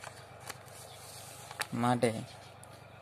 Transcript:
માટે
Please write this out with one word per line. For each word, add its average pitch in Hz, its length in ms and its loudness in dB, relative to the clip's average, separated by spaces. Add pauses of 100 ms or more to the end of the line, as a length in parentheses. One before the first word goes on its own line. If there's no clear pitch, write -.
(1700)
માટે 120 380 8 (880)